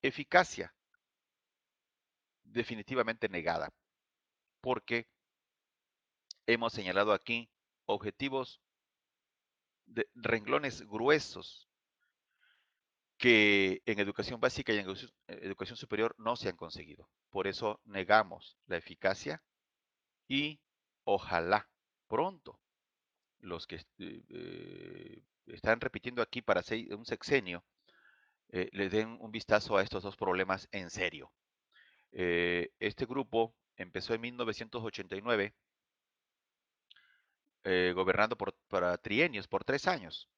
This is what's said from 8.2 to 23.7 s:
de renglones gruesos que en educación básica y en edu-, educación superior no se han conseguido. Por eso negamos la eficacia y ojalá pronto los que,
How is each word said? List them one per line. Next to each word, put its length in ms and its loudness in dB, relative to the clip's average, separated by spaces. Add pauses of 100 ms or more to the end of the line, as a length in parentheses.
de 280 -4
renglones 680 0
gruesos 840 0 (1500)
que 680 8
en 140 0
educación 400 -2
básica 320 0
y 60 2
en 100 -4
edu-, 240 -10 (160)
educación 480 -10
superior 420 -2
no 160 -2
se 140 -4
han 80 -6
conseguido. 520 -16 (220)
Por 160 -2
eso 380 -2
negamos 840 2
la 100 -2
eficacia 640 -2 (880)
y 340 -2 (440)
ojalá 680 2 (380)
pronto 520 -4 (760)
los 300 -10
que, 80 -8